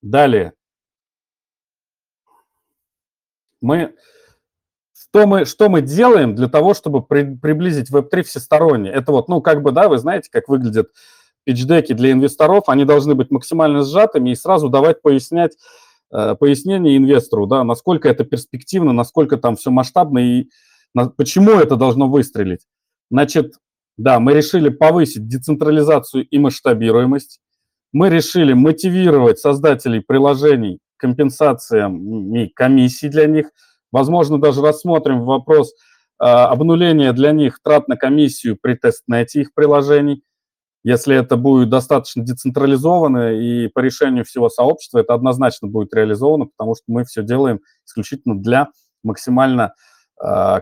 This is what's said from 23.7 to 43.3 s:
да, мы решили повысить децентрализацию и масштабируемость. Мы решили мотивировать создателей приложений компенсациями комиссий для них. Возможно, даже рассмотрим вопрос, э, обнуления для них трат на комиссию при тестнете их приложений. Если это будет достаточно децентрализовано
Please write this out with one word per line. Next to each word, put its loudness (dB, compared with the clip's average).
да, 2
мы 2
решили 2
повысить 0
децентрализацию -2
и -2
масштабируемость. 0
Мы 2
решили 2
мотивировать 2
создателей 0
приложений 0
компенсациями -4
комиссий 0
для 2
них. -2
Возможно, 0
даже 0
рассмотрим -2
вопрос, 0
э, -10
обнуления 2
для 2
них 0
трат 2
на -4
комиссию -2
при -2
тестнете -2
их -8
приложений. 2
Если 0
это 0
будет 2
достаточно -2
децентрализовано -2